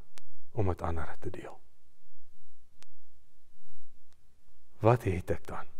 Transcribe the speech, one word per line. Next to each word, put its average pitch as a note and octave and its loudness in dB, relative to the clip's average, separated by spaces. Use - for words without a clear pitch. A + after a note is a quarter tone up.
om - 2
met - -6
ander D#2+ 2
te E2+ 2
deel? - -8
Wat A#2 2
het F2+ -4
ek - -2
dan? - -2